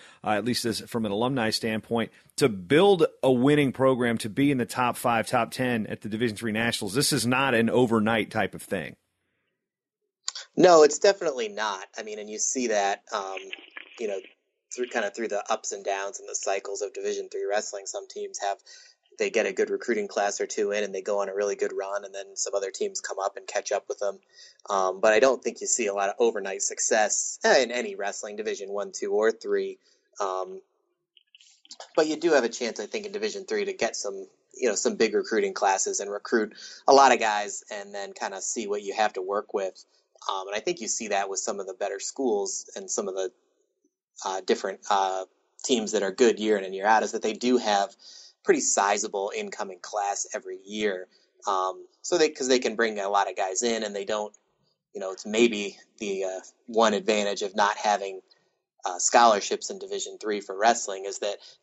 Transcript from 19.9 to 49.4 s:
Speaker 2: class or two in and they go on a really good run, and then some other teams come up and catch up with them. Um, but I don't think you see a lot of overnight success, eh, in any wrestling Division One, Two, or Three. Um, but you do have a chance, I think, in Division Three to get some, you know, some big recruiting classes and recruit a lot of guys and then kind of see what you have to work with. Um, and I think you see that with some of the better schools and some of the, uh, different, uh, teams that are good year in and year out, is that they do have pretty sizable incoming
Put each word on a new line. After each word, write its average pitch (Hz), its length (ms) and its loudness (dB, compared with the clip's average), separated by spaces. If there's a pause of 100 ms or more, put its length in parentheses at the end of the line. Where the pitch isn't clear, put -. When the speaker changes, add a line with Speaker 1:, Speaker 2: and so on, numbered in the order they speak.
Speaker 2:
class 101 340 -2
or 101 60 -2
two 101 240 -2
in 104 120 0
and 95 100 -6
they 95 100 -6
go 101 180 0
on 98 80 -4
a 95 60 -8
really 101 200 0
good 101 160 -2
run, 98 320 -6
and 98 120 -14
then 98 200 -14
some 98 200 -4
other 98 160 -2
teams 98 280 -4
come 98 200 -8
up 98 180 -2
and 95 80 -14
catch - 260 -4
up 98 160 0
with 104 120 -8
them. 98 200 -4 (520)
Um, 98 280 2
but 107 140 6
I 110 60 6
don't 127 240 4
think 113 180 -6
you 101 60 -6
see - 180 0
a 101 80 -2
lot 98 160 0
of 101 80 -4
overnight 101 460 0
success, - 800 0
eh, 190 180 6
in 117 100 0
any 117 220 -4
wrestling 101 420 -6
Division 101 340 -6
One, 101 220 -6
Two, 98 200 -6
or 107 200 4
Three. 98 460 -2 (420)
Um, 95 420 -4 (1300)
but 160 120 4
you 156 80 -2
do 160 180 0
have 135 100 6
a 117 60 0
chance, 113 300 -6
I 107 60 -8
think, 101 200 -6
in 98 60 -12
Division 101 340 -6
Three 104 200 -2
to 98 80 -2
get 110 220 -4
some, 98 320 -8 (280)
you 127 140 0
know, 101 60 0
some 107 200 0
big 107 180 2
recruiting 101 400 0
classes 98 460 0
and 101 120 -6
recruit 110 420 0 (340)
a 135 60 8
lot 135 180 10
of 117 80 4
guys 104 520 -2
and 101 220 -12
then 98 200 -10
kind 104 200 -8
of 95 100 -10
see 110 240 -6
what 104 160 -4
you 98 100 -8
have 107 200 0
to 95 80 -6
work 101 320 -4
with. 95 300 -4 (480)
Um, 95 160 -6
and 101 80 -6
I 107 40 -4
think 170 220 -6
you 107 60 -8
see 107 220 -6
that 98 200 0
with 95 100 -6
some 104 200 -6
of 95 80 -10
the 95 60 -8
better 98 260 -6
schools 104 760 -2
and 98 140 -10
some 107 180 -4
of 95 80 -6
the, 190 160 -4 (920)
uh, 95 180 -4
different, 98 480 -2
uh, 95 360 2 (380)
teams 110 300 0
that 101 100 2
are 98 80 0
good 107 280 4
year 107 180 2
in 95 60 -4
and 95 120 -8
year 95 100 -4
out, 110 160 6
is 104 120 -2
that 110 100 -4
they 110 100 0
do 123 240 4
have 104 360 2 (500)
pretty 160 180 4
sizable 104 720 0
incoming 101 460 -8